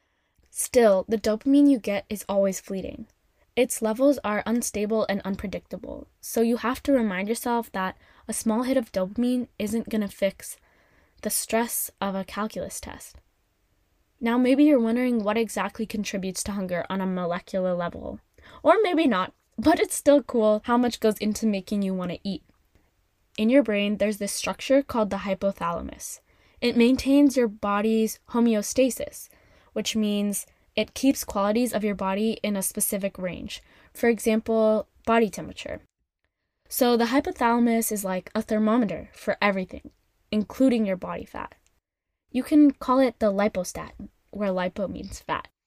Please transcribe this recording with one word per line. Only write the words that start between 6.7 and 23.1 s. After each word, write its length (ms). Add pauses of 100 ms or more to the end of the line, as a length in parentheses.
to 100
remind 340
yourself 440
that 260 (300)
a 60
small 280
hit 160
of 140
dopamine 560 (100)
isn't 320
gonna 180
fix 500 (640)
the 80
stress 580 (100)
of 140
a 100
calculus 560
test. 360 (1080)
Now, 160
maybe 260
you're 160
wondering 420
what 160
exactly 480
contributes 580
to 100
hunger 360
on 120
a 40
molecular 680
level. 480 (400)
Or 200
maybe 240
not, 280 (240)
but 240
it's 140
still 280
cool 400
how 140
much 240
goes 160
into 280
making 360
you 120
wanna 300
eat. 200 (920)